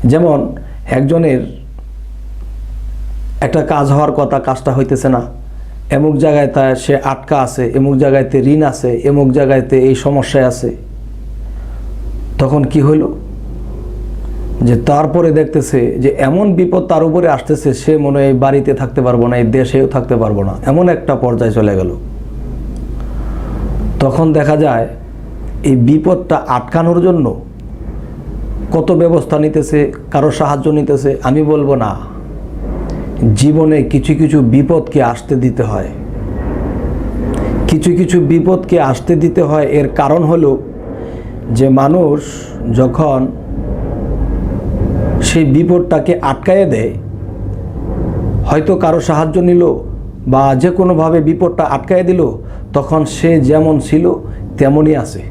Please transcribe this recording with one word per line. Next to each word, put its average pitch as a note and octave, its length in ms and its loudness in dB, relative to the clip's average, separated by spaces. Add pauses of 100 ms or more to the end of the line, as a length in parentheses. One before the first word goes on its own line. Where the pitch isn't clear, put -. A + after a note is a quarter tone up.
যেমন D3+ 520 2 (340)
একজনের C#3 720 0 (1800)
একটা D#3 200 0
কাজ C#3+ 280 0
হওয়ার C#3+ 220 2
কথা, C#3 260 0
কাজটা C3 340 -2
হইতেছে C3+ 360 0
না, A#2+ 140 2 (680)
এমুক D3 260 2
জায়গায় D3 300 4
তা C3 280 2
সে C#3 220 0
আটকা C3+ 420 -2
আছে, B2 360 -2
এমুক C3+ 220 2
জায়গায়তে C3+ 440 2
ঋণ D3 220 4
আছে, B2+ 420 0
এমুক C#3 280 4
জায়গায়তে C3 460 2
এই C3 160 4
সমস্যায় C#3 520 2
আছে, B2 300 -2 (1600)
তখন C#3 260 2
কি C#3+ 180 2
হইল? D3+ 240 4 (1600)
যে A#2+ 140 4
তারপরে D3+ 540 2
দেখতেছে D3 680 0
যে C#3 200 2
এমন F3 360 2
বিপদ F3+ 320 0
তার D#3+ 180 2
উপরে E3 240 2
আসতেছে, D3 460 0
সে D#3 220 2
মনে C#3+ 220 0
হয় C#3 160 4
বাড়িতে C3+ 400 2
থাকতে C3+ 280 -2
পারবো A#2+ 240 2
না, B2 100 2
এই A#2+ 80 2
দেশেও C3 420 2
থাকতে B2+ 300 0
পারবো G#2+ 260 0
না, G2 120 -2 (120)
এমন E3+ 220 4
একটা D3+ 260 0
পর্যায়ে A#2+ 380 0
চলে G#2 240 2
গেল। F2+ 200 -2 (2000)
তখন D#3 320 4
দেখা D3+ 240 2
যায় C3 320 2 (720)
এই C3+ 140 4
বিপদটা C#3+ 600 2
আটকানোর E3 680 0
জন্য E3+ 380 2 (1300)
কত D#3+ 200 2
ব্যবস্থা E3 460 2
নিতেছে, D3+ 540 0 (180)
কারো C#3+ 200 2
সাহায্য C#3+ 380 0
নিতেছে। C#3 540 2
আমি C#3 200 2
বলবো D3 340 2
না, G#2 360 -4 (1200)
জীবনে D3+ 460 4
কিছু C#3 320 0
কিছু D3 280 4
বিপদকে C#3 600 2
আসতে A#2+ 340 -2
দিতে B2+ 260 0
হয়, G#2 260 -4 (1800)
কিছু E3+ 280 2
কিছু F3 240 2
বিপদকে E3 600 2
আসতে E3+ 360 0
দিতে E3 260 2
হয়। D3+ 240 2
এর C#3+ 220 0
কারণ D#3 360 2
হলো D3+ 340 2 (960)
যে C3+ 140 4
মানুষ D3 520 4 (540)
যখন C3 520 2 (2000)
সেই D#3+ 220 2
বিপদটাকে E3+ 760 2
আটকায়ে F#3 440 2
দেয়, A#2 260 0 (1500)
হয়তো D#3 320 2
কারো E3 240 2
সাহায্য D#3+ 400 0
নিল F3 420 4 (440)
বা C3+ 280 4
যে D#3+ 160 2
কোনোভাবে D#3+ 500 2
বিপদটা E3 440 0
আটকায়ে D3 380 0
দিল, E3+ 280 2 (420)
তখন D#3 320 0
সে E3 360 2
যেমন D#3 400 4
ছিল F3 340 2 (440)
তেমনই D3+ 380 4
আছে। - 340 -6